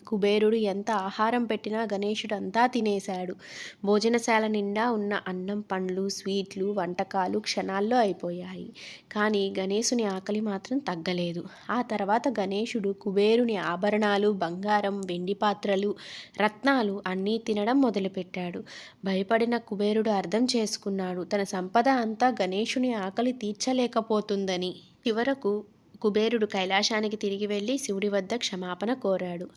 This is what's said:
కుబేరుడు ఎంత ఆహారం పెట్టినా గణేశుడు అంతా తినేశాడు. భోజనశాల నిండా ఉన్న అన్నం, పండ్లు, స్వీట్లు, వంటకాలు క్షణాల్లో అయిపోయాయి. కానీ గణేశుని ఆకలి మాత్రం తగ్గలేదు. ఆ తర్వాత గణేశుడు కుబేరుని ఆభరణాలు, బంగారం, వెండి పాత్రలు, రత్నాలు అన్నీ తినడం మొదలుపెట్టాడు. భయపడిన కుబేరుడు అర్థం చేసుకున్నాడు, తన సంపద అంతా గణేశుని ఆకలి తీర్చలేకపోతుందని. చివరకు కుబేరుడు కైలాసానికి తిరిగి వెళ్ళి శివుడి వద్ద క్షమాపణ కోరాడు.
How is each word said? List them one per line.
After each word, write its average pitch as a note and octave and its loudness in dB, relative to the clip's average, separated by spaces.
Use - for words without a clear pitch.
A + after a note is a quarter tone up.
కుబేరుడు G#3+ 4
ఎంత G3+ 0
ఆహారం G#3+ 0
పెట్టినా A3 -2
గణేశుడు G#3+ -2
అంతా G3 2
తినేశాడు. G3+ -2
భోజనశాల A3 4
నిండా G#3+ 0
ఉన్న G#3 0
అన్నం, F#3 -4
పండ్లు, F#3 -2
స్వీట్లు, G3 -4
వంటకాలు F#3+ -2
క్షణాల్లో G3+ 0
అయిపోయాయి. F3+ -2
కానీ G#3 2
గణేశుని G#3+ 0
ఆకలి G3+ -2
మాత్రం G#3+ -4
తగ్గలేదు. F3 -4
ఆ A#3+ 0
తర్వాత A3 0
గణేశుడు G3 -2
కుబేరుని G#3 4
ఆభరణాలు, G3+ 2
బంగారం, G3+ 0
వెండి F3+ -4
పాత్రలు, G3+ 0
రత్నాలు G#3+ 2
అన్నీ F#3+ 0
తినడం A3 2
మొదలుపెట్టాడు. F#3+ -2
భయపడిన A3+ 2
కుబేరుడు G#3+ 0
అర్థం G3 2
చేసుకున్నాడు, F#3+ -2
తన G3 0
సంపద F#3+ 2
అంతా A#3+ 4
గణేశుని A3+ 0
ఆకలి A3 0
తీర్చలేకపోతుందని. G#3 0
చివరకు A3 0
కుబేరుడు G#3+ 2
కైలాసానికి G#3 0
తిరిగి G3+ -2
వెళ్ళి G#3 -2
శివుడి G3+ -2
వద్ద G3 -2
క్షమాపణ G3 -4
కోరాడు. F3+ -2